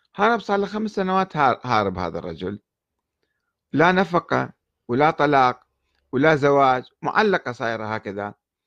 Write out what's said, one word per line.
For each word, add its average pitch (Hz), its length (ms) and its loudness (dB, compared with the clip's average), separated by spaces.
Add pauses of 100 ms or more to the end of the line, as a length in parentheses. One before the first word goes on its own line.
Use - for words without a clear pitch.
(160)
هرب 214 240 2
صار 202 200 -2
له 202 60 0
خمس 214 260 -6
سنوات 190 460 -2
هار-، 131 260 2
هارب 107 340 0
هذا 85 220 -6
الرجل، 90 400 -10 (1160)
لا 160 180 4
نفقة 165 640 -2 (340)
ولا 143 240 0
طلاق 139 480 2 (520)
ولا 151 240 4
زواج، 135 480 2 (180)
معلقة 185 500 0
صايرة 113 340 -6 (100)
هكذا، 104 380 -8 (340)